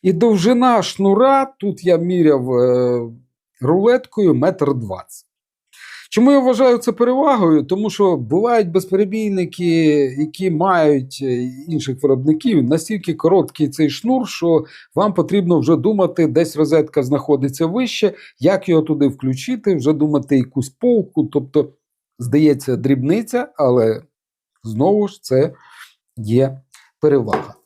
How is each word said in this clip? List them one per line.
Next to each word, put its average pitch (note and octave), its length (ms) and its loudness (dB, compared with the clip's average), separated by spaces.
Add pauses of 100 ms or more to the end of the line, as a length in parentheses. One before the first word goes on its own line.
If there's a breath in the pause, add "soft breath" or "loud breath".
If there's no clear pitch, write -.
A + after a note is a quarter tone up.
І F#3 120 0
довжина A3+ 680 2
шнура, C4 760 2
тут F#3+ 260 -6
я F3 120 4
міряв, D#3 560 2
е, B2 480 2 (600)
рулеткою, G3 760 2
метр C#3+ 380 0
двадцять. G2 540 -10 (840 loud breath)
Чому B3 180 4
я C#4 80 6
вважаю B3 380 2
це A#3+ 140 -4
перевагою? A#3+ 720 2
Тому G3+ 260 -4
що F#3 280 0
бувають F#3 540 0
безперебійники, F#3+ 920 -2 (540)
які D#3 320 -4
мають, D#3 720 0
е, B2 220 -4 (240)
інших C3+ 360 -6
виробників, D3 600 0
настільки D#3+ 500 -4
короткий E3 560 0
цей D3 200 -2
шнур, A#3+ 380 -4
що E3+ 380 -2 (300 loud breath)
вам G3 180 0
потрібно F3 460 0
вже C#3+ 160 2
думати, F3 520 0
десь C#3+ 280 0
розетка D3+ 480 0
знаходиться C#3 640 -2
вище, G#3 480 -2 (260 loud breath)
як F#3+ 300 0
його D#3+ 120 4
туди D3 260 0
включити, C#3 680 -4
вже C#3 180 0
думати C#3+ 440 0
якусь B2+ 320 -4
полку. A3+ 560 -2
Тобто, D3 480 -4 (460)
здається, C3+ 560 0
дрібниця, D#3 720 -2 (100)
але A#2+ 440 2 (640)
знову E3+ 440 0
ж - 160 -16
це C#3 300 0 (640 loud breath)
є B2+ 440 -2 (400 soft breath)
перевага. C3 540 0 (100)